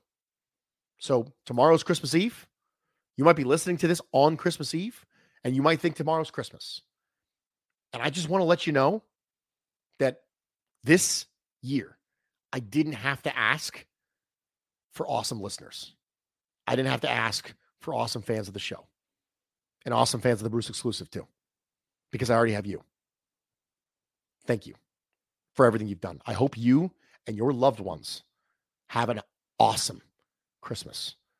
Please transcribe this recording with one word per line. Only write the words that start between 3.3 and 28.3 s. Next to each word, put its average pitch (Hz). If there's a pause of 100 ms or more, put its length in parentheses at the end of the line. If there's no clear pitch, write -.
be 151
listening 160
to 175
this 165 (100)
on 147
Christmas 160
Eve, 190 (380)
and 127
you 135
might 156
think 170
tomorrow's 156
Christmas. - (1120)
And 120
I 143
just 156
wanna 185
let 165
you 156
know 147 (960)
that 127 (600)
this - (340)
year, 127 (520)
I 131
didn't 143
have 131
to 139
ask 123 (1080)
for -
awesome 117
listeners. - (720)
I 123
didn't 131
have 127
to 139
ask 113 (280)
for -
awesome 117
fans 110
of 98
the 98
show - (1000)
and 123
awesome 117
fans 120
of 107
the 110
Bruce 113
exclusive 104
too, - (840)
because 120
I 117
already 117
have 101
you. 95 (1600)
Thank 117
you - (800)
for 135
everything 107
you've 95
done. 87
I 110
hope 120
you 131 (360)
and 110
your 120
loved 123
ones 87 (640)